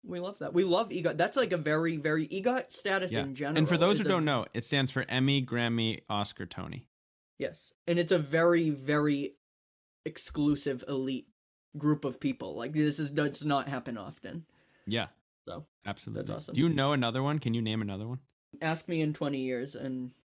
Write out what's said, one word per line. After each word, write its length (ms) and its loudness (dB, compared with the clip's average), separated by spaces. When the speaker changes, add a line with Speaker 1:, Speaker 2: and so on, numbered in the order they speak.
Speaker 1:
We 160 -8
love 200 -8
that. 140 -6
We 100 6
love 280 2
egot. 260 0
That's, 200 2
like, 140 2
a 60 0
very, 400 2
very 280 0
egot 460 -2
status 400 -2
Speaker 2:
Yeah. 100 0
Speaker 1:
in 140 -4
general 220 -2
Speaker 2:
And 120 6
for 80 4
those 200 6
who 40 0
Speaker 1:
is 60 0
a 20 2
Speaker 2:
don't 160 4
know, 280 2
it 120 -4
stands 260 2
for 160 0
Emmy, 380 2
Grammy, 640 0
Oscar, 360 -2
Tony. 420 -10
Speaker 1:
Yes. 340 -8
And 120 2
it's 120 2
a 80 6
very, 520 4
very 640 0
exclusive, 840 -2
elite 400 -4
group 280 2
of 140 -4
people. 360 -4
Like, 180 -6
this 260 2
is, 120 -2
does 340 -2
not 220 2
happen 300 -6
often. 480 -12
Speaker 2:
Yeah. 220 -2
Speaker 1:
So, 180 -10
Speaker 2:
Absolutely. 380 -8
Speaker 1:
that's 200 -6
awesome. 120 -12
Speaker 2:
Do 60 2
you 80 4
know 240 2
another 300 0
one? 160 0
Can 140 -2
you 80 0
name 200 -2
another 260 -6
one? 120 -8
Speaker 1:
Ask 260 -4
me 140 0
in 120 0
twenty 260 -4
years 360 -4
and 360 -8